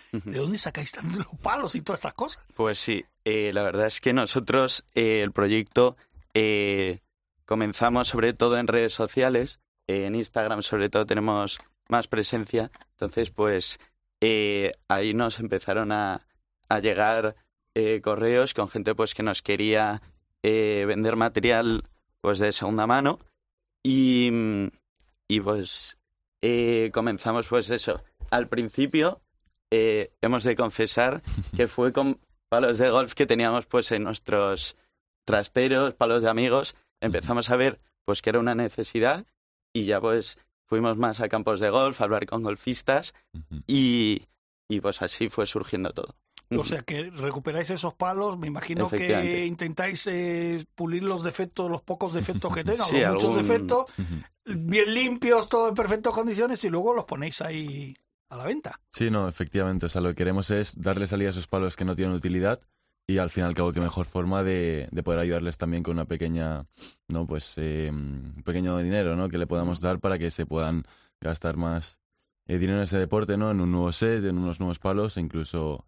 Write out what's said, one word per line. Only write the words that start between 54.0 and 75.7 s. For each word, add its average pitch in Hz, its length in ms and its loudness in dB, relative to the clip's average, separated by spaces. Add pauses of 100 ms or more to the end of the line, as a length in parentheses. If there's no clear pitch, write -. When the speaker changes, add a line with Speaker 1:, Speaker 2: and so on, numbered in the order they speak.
Speaker 2:
bien 208 280 2
limpios, 240 560 2
todo 226 180 4
en 208 60 -2
perfectas 214 400 0
condiciones 226 500 -2
y 185 60 -2
luego 190 240 0
los 233 100 -2
ponéis 151 380 -6
ahí 147 520 -8 (360)
a 131 60 -14
la 123 80 -8
venta. 262 360 -6 (120)
Speaker 3:
Sí, 117 180 0
no, 101 180 0
efectivamente, 92 580 -2
o - 40 -2
sea, 92 100 -2
lo 87 80 0
que 87 60 -2
queremos 95 360 0
es 104 300 -2
darle 95 260 0
salida 101 220 0
a 95 40 -2
esos 90 160 -6
palos 95 280 -2
que 95 80 -4
no 92 100 -2
tienen 92 200 -2
utilidad 90 460 0 (460)
y 95 120 0
al 90 120 0
fin 90 140 0
y - 20 2
al 85 80 0
cabo 87 180 2
qué 87 80 -2
mejor 87 260 -2
forma 92 360 -2
de, 85 480 0
de 87 120 -4
poder 85 180 0
ayudarles 85 380 -2
también 85 240 -2
con 85 120 -4
una 82 120 -2
pequeña, 80 580 -4 (440)
¿no? 82 180 -4
Pues, 76 300 -8
eh, 78 340 -4
un 71 540 -8
pequeño 90 340 -2
dinero, 87 380 0
¿no? 92 120 0
Que 87 100 -4
le 85 80 -2
podamos 85 340 -2
dar 90 200 0
para 95 180 0
que 82 120 -4
se 82 140 -6
puedan 80 400 -2 (340)
gastar 82 380 -4
más, 82 420 -4 (480)
eh, 90 120 -2
dinero 92 220 2
en 101 40 0
ese 95 140 0
deporte, 101 400 0
¿no? 107 120 0
En 98 120 0
un 87 100 2
nuevo 87 200 2
set, 113 320 0
en 92 120 0
unos 90 240 -4
nuevos 87 180 -4
palos 101 380 -2
e 92 40 -2
incluso 78 680 -4